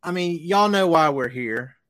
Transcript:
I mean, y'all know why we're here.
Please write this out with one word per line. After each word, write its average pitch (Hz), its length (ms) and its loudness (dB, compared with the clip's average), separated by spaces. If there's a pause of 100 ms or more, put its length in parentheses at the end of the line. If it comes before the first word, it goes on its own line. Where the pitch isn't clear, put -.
I - 80 -8
mean, 175 320 -4
y'all 202 260 2
know 196 180 2
why 160 220 4
we're 135 200 -4
here. 123 480 -8 (120)